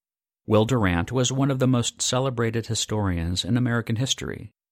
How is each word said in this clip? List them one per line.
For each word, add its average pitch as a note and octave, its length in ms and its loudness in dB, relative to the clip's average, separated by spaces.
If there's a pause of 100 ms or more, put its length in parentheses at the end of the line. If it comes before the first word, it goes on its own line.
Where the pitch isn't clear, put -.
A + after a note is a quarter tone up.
(460)
Will G#2+ 180 4
Durant G2 480 0
was B2 180 0
one C3+ 200 0
of C3 100 -2
the C#3+ 80 4
most B2 340 0
celebrated A#2 640 -2
historians F2+ 800 -2
in A2 120 2
American A#2 400 0
history, - 560 -6 (180)